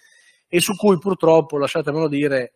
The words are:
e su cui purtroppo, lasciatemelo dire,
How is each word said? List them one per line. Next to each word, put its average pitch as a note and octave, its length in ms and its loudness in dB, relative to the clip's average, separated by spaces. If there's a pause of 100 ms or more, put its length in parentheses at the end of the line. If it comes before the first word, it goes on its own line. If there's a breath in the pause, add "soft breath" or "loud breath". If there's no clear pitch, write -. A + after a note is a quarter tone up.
(480 soft breath)
e F3 140 -2
su G#3 140 -2
cui G3 240 2
purtroppo, D#3+ 580 2
lasciatemelo D3+ 500 -4
dire, C#3+ 480 -4